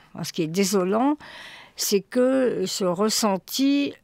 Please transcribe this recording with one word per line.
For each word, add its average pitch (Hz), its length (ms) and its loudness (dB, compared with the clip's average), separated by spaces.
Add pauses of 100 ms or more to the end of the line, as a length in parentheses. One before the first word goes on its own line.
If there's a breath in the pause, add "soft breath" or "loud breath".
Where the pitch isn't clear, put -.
(140 soft breath)
hein, - 80 -10
ce - 120 -10
qui 180 80 -2
est 156 40 0
désolant, 202 680 2 (600 loud breath)
c'est 202 260 0
que 247 640 2
ce - 180 -4
ressenti 214 1200 0